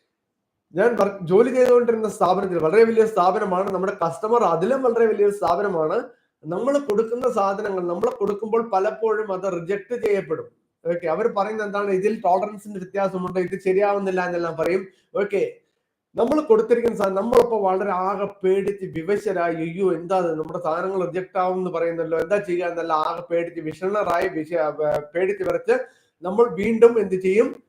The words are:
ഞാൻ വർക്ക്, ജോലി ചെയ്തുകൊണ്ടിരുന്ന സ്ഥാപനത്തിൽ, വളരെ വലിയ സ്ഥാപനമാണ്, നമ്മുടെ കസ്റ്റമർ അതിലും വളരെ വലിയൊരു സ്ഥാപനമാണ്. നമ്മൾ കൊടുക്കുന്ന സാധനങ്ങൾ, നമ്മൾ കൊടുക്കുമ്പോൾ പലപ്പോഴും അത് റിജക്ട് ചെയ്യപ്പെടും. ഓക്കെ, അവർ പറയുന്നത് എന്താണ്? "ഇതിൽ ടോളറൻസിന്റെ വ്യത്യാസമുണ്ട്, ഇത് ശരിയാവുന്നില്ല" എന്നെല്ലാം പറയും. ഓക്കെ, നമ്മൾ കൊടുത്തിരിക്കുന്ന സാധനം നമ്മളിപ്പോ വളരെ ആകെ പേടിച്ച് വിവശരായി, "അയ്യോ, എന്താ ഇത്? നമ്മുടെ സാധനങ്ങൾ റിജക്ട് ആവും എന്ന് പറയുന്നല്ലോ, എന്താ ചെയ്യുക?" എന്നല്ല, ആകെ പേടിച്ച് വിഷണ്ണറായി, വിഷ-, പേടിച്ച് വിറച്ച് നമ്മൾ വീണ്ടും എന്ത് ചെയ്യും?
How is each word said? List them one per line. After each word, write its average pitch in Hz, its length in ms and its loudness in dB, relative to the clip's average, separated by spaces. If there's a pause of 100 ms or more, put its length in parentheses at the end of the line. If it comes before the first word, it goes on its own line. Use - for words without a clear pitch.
(760)
ഞാൻ 220 200 4
വർക്ക്, 196 260 0
ജോലി 208 340 4
ചെയ്തുകൊണ്ടിരുന്ന 240 540 4
സ്ഥാപനത്തിൽ, 185 480 0
വളരെ 165 260 6
വലിയ 220 220 4
സ്ഥാപനമാണ്, 196 640 0
നമ്മുടെ 190 340 -2
കസ്റ്റമർ 220 380 0
അതിലും 196 400 2
വളരെ 233 220 4
വലിയൊരു 202 300 2
സ്ഥാപനമാണ്. 180 680 0 (420)
നമ്മൾ 220 320 -2
കൊടുക്കുന്ന 233 520 0
സാധനങ്ങൾ, 196 520 -2
നമ്മൾ 175 280 -2
കൊടുക്കുമ്പോൾ 226 600 -2
പലപ്പോഴും 214 640 0
അത് 180 280 -4
റിജക്ട് 233 440 -6
ചെയ്യപ്പെടും. 160 420 -2 (420)
ഓക്കെ, 175 180 -4
അവർ 175 200 0
പറയുന്നത് 214 400 -2
എന്താണ്? 202 240 -4
"ഇതിൽ 196 300 0
ടോളറൻസിന്റെ 196 580 -2
വ്യത്യാസമുണ്ട്, 185 600 -4
ഇത് 185 200 -4
ശരിയാവുന്നില്ല" 190 640 0
എന്നെല്ലാം 170 320 -4
പറയും. 175 300 -2 (280)
ഓക്കെ, 196 400 -2 (600)
നമ്മൾ 269 260 2
കൊടുത്തിരിക്കുന്ന 226 560 4
സാധനം 196 180 0
നമ്മളിപ്പോ 233 460 2
വളരെ 190 300 0
ആകെ 190 340 -2 (180)
പേടിച്ച് 196 420 0
വിവശരായി, 170 720 -2
"അയ്യോ, 170 400 0
എന്താ 170 240 0
ഇത്? 170 160 0
നമ്മുടെ 156 240 -6
സാധനങ്ങൾ 180 520 -2
റിജക്ട് 185 260 -6
ആവും 185 200 0
എന്ന് 185 120 -4
പറയുന്നല്ലോ, 165 500 -2
എന്താ 170 180 0
ചെയ്യുക?" 180 280 -2
എന്നല്ല, 165 280 -4
ആകെ 165 280 -2
പേടിച്ച് 170 400 -4
വിഷണ്ണറായി, 185 640 -2
വിഷ-, 156 480 -4 (400)
പേടിച്ച് 190 280 -2
വിറച്ച് 180 420 -2 (360)
നമ്മൾ 202 280 2
വീണ്ടും 226 500 4
എന്ത് 190 160 0
ചെയ്യും? 190 540 0